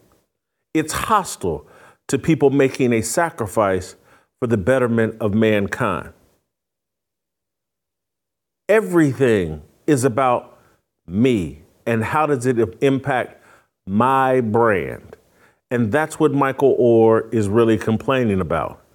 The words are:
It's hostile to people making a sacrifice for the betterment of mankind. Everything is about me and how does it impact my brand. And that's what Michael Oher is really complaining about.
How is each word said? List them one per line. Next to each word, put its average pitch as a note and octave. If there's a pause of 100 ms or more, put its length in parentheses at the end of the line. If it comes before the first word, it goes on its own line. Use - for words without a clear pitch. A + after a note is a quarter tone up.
(760)
It's D#3
hostile E3 (420)
to C3+
people C#3
making C3+
a A2+
sacrifice G#2+ (440)
for B2
the A#2
betterment A2+
of G#2
mankind. G#2 (2500)
Everything C3 (240)
is C#3
about B2+ (480)
me F#2 (220)
and A2+
how D3+
does C#3
it B2+ (240)
impact C3+ (440)
my C3
brand. G#2 (520)
And A#2+
that's D3+
what D3+
Michael C3+
Oher A2+
is G#2+
really A2+
complaining A2
about. D#2+ (120)